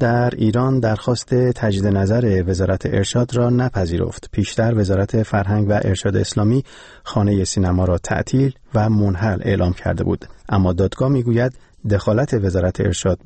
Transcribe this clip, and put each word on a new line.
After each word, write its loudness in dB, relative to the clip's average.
در 2
ایران 0
درخواست -2
تجدید 0
نظر 2
وزارت 0
ارشاد 0
را 2
نپذیرفت. -2
پیشتر 0
وزارت 0
فرهنگ 0
و 2
ارشاد 0
اسلامی 0
خانهٔ 0
سینما 0
را 0
تعطیل -2
و 2
منحل 0
اعلام 0
کرده -4
بود، -4
اما 2
دادگاه 0
می‌گوید 0
دخالت 0
وزارت 0
ارشاد 0